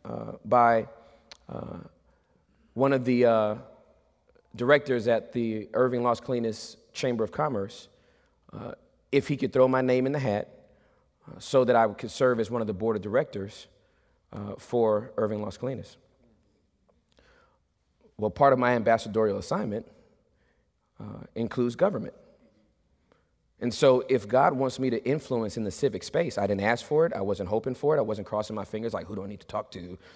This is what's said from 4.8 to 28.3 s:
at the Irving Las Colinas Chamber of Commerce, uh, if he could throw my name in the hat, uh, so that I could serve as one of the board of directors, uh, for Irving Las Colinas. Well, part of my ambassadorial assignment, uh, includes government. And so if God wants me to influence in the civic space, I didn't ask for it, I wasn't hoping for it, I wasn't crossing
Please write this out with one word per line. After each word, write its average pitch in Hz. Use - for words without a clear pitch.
at 113
the 110
Irving 123
Las 120
Colinas 117
Chamber 120
of 101
Commerce, 123
uh, -
if 139
he 143
could -
throw 131
my 131
name 127
in 135
the 147
hat, 110
uh, -
so 131
that 123
I 113
could 104
serve 127
as 107
one 117
of 110
the 104
board 107
of 95
directors, 107
uh, 101
for 110
Irving 104
Las 98
Colinas. 120
Well, 104
part 139
of 127
my 123
ambassadorial 110
assignment, 117
uh, 104
includes 120
government. 175
And 117
so 127
if 113
God 135
wants 131
me 131
to 117
influence 120
in 113
the 98
civic 107
space, 165
I 101
didn't 98
ask 117
for 156
it, -
I 101
wasn't 98
hoping 113
for 147
it, -
I 135
wasn't 107
crossing 107